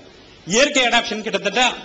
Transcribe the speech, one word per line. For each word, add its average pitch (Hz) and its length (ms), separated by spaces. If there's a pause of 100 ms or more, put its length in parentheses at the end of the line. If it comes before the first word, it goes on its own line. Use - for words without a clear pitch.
(480)
இயற்கை 262 360
அடாப்ஷன் 226 380
கிட்டத்தட்ட 202 500 (140)